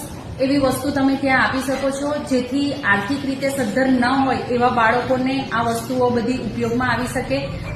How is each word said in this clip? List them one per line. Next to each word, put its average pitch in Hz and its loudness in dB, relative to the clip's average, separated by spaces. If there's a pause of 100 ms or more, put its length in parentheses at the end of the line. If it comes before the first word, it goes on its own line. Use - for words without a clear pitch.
(420)
એવી 269 4
વસ્તુ 269 2
તમે 269 2
ત્યાં 262 2
આપી 226 0
શકો 269 -2
છો, 285 -2
જેથી 269 0
આર્થિક 202 0
રીતે 269 -2
સદ્ધર 262 0
ન 247 4
હોય 262 2
એવા 240 0
બાળકોને 247 0
આ 226 0
વસ્તુઓ 233 0
બધી 233 0
ઉપયોગમાં 233 -2
આવી 240 -2
શકે. 269 -2 (260)